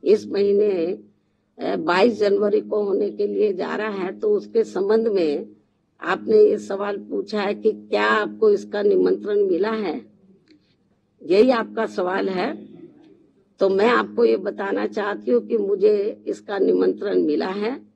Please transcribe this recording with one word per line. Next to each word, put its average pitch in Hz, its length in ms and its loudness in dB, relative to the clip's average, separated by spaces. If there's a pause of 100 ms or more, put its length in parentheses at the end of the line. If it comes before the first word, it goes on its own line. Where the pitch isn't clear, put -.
इस 208 240 2
महीने, 202 680 0 (680)
अ, 196 100 -2
बाईस 185 440 2
जनवरी 208 420 2
को 208 220 -4
होने - 260 -2
के 208 180 -4
लिए 202 260 0
जा 165 220 -6
रहा 208 140 -4
है, 196 300 -6
तो 214 100 -2
उसके 208 340 0
संबंध 220 440 0
में 190 380 0 (560)
आपने 208 360 0
ये 208 200 6
सवाल 202 400 -6
पूछा 208 440 -6
है 202 140 -2
कि 214 160 0
क्या 208 340 -4
आपको 208 440 0
इसका 202 320 -2
निमंत्रण 196 560 2
मिला 196 340 2
है, 196 300 -4 (1200)
यही 214 280 6
आपका 220 340 -2
सवाल 196 440 -4
है। 190 380 -6 (920)
तो 190 100 4
मैं 196 200 2
आपको 165 360 0
ये 113 120 4
बताना 202 500 -4
चाहती 208 440 -4
हूँ 226 160 2
कि 226 100 -2
मुझे 202 680 0
इसका 202 320 -6
निमंत्रण 185 640 2
मिला 160 260 0
है। 208 320 -4 (160)